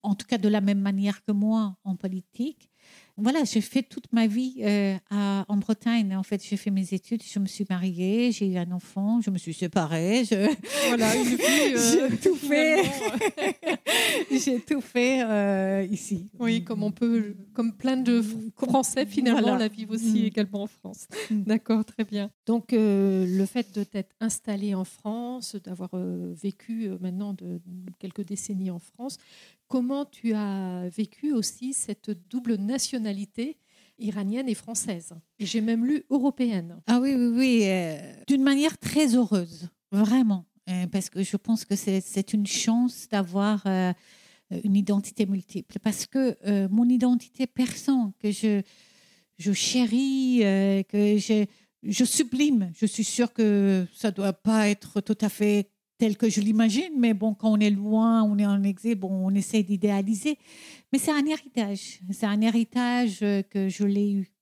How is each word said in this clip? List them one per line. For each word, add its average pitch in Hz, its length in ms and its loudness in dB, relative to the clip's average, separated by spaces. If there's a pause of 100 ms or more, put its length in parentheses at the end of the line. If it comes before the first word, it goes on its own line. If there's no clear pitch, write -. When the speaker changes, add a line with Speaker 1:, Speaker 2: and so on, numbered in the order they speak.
Speaker 1:
en 202 120 0
tout - 120 -6
cas 240 120 0
de 208 100 2
la 208 120 4
même 202 200 2
manière 196 440 0
que 214 80 -2
moi 208 520 0
en 190 120 -4
politique. 190 760 -8 (500)
Voilà, 269 220 2
j'ai 220 180 0
fait 262 220 -2
toute - 300 -14
ma 226 160 4
vie, 254 320 -2
euh, 202 360 2 (140)
à, 196 380 0
en 208 80 0
Bretagne. 214 600 0
En 190 60 -2
fait, 196 200 -4
j'ai - 140 -6
fait 202 140 -4
mes 190 240 -2
études, 226 280 -6
je - 180 -8
me 196 60 0
suis 196 220 -6
mariée, 185 640 0
j'ai 208 220 -2
eu 180 40 -2
un 175 140 -2
enfant, 196 500 -2
je 208 100 -2
me 185 80 -2
suis 165 140 -8
séparée. 175 720 0
Je 208 240 2 (380)
Speaker 2:
Voilà, 226 300 4
une 254 80 2
vie, 247 180 0
Speaker 1:
<laughs> 277 320 4
Speaker 2:
euh, 240 360 4
Speaker 1:
j'ai 226 60 0
tout 349 200 2
fait. 302 480 2
Speaker 2:
finalement. 277 340 -4 (1120)
Speaker 1:
<laughs> - 0 -
J'ai 262 300 0
tout 285 200 -2
fait, 254 420 0
euh, 196 680 0
ici. 196 380 -6 (100)
Speaker 2:
Oui, 226 240 0
comme 208 200 -4
on 208 100 -2
peut, 226 420 0 (180)
comme 226 240 -2
plein 262 200 -2
de 240 260 2
Fr-, 220 320 -6
Speaker 1:
Comme 262 140 -4
Speaker 2:
Français, 254 380 0
finalement, 233 340 2
Speaker 1:
voilà. 247 180 2
Speaker 2:
la 220 100 0
vivent 214 220 -10
aussi 220 320 2
Speaker 1:
Mm. 208 40 2
Speaker 2:
également 202 360 -2
en 202 40 -6
France. - 400 -16 (240)
Speaker 1:
Mm. 214 120 0
Speaker 2:
D'accord, 220 420 0
très - 200 -6
bien. 208 260 -6 (160)
Donc, 226 260 -2
euh, 196 540 4
le 190 200 2
fait 233 280 -6
de 208 100 -4
t'être 196 360 -10
installée 208 540 -4
en 185 100 -2
France, 240 720 -10
d'avoir, 185 380 -12
euh, 180 460 -6
vécu, 226 480 -8
euh, 185 120 -8
maintenant 185 320 -6
de, 175 280 -10 (380)
quelques 190 260 -12
décennies 190 460 -8
en 175 80 -10
France, 254 400 -14 (480)
comment 262 380 -2
tu 226 300 -4
as 190 540 -4
vécu 214 440 -6
aussi 247 400 -4
cette - 380 -8 (200)
double 240 260 -2
nationalité 220 1000 -6 (420)
iranienne 214 500 -4
et 226 60 -2
française ? 180 600 -8 (240)
Et 208 80 -6
j'ai 226 140 -2
même 226 260 0
lu 294 240 0
européenne. 240 760 -2
Speaker 1:
Ah 240 140 4
oui, 269 160 0
oui, 240 180 2
oui, 247 300 4
euh, 180 320 0 (300)
d'une 269 160 4
manière 277 360 4
très 269 380 2
heureuse, 175 520 0 (220)
vraiment. 208 540 4 (260)
Euh, 180 160 -2
parce 190 220 -2
que 190 140 -4
je 196 160 -2
pense - 260 -2
que - 120 -2
c'est, 190 260 0
c'est - 320 -4
une 208 120 2
chance 240 640 0
d'avoir, 196 540 0
euh, 185 260 2 (760)
une 196 120 2
identité 202 480 0
multiple. 196 580 -6
Parce - 220 -4
que, 262 320 -2 (100)
euh, 196 240 0
mon 226 200 4
identité 247 560 0
persan, 247 720 -2
que 208 120 0
je, 208 300 0 (800)
je 190 140 0
chéris, 254 920 2
euh, 196 380 2
que 208 340 2
je, 208 300 2 (380)
je 208 200 0
sublime, 254 720 2
je - 100 -2
suis 220 200 -2
sûre - 280 -2
que 196 600 2
ça - 160 -2
doit 190 240 -2
pas 214 340 2
être 202 320 -2
tout 214 220 -2
à 214 80 2
fait 208 400 0 (260)
tel 220 220 2
que 233 100 2
je 214 140 0
l'imagine, 226 560 2
mais 233 160 4
bon, 214 180 -2
quand 220 180 0
on 214 100 4
est 208 100 4
loin, 220 540 4
on 208 120 2
est 208 100 2
en 202 160 2
exil, 202 340 0
bon, 190 140 -6
on 190 240 0
essaie 202 280 2
d'idéaliser. 202 760 0 (560)
Mais 269 60 2
c'est 311 140 0
un 285 120 2
héritage, 247 760 -4 (100)
c'est 196 160 -4
un 208 160 0
héritage, 233 800 0
euh, 202 180 2
que 196 300 -2
je 202 140 -2
l'ai 202 280 2
eu. 196 180 -2 (120)